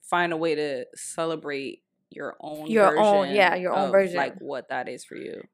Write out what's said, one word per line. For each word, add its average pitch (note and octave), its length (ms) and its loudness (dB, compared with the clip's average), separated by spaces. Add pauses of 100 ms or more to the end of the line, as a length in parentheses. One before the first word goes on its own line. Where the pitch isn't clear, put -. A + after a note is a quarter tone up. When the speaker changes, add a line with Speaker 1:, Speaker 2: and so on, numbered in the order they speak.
Speaker 1:
find F3 300 0
a E3 60 -4
way E3 180 0
to C#3+ 300 -4 (100)
celebrate D3+ 880 -8 (260)
your - 300 -12
own D3+ 320 -12
Speaker 2:
Your G#3+ 260 6
own, G3+ 280 6
Speaker 1:
version G3 100 -2
Speaker 2:
yeah, F3+ 200 6
your F3+ 180 -2
own G3 140 2
Speaker 1:
of, - 40 -2
Speaker 2:
version. F#3+ 260 4
Speaker 1:
like, C#3 220 -2
what C3+ 300 -10
that C3 180 -6
is B2+ 160 -12
for - 140 -18
you. - 260 -12 (100)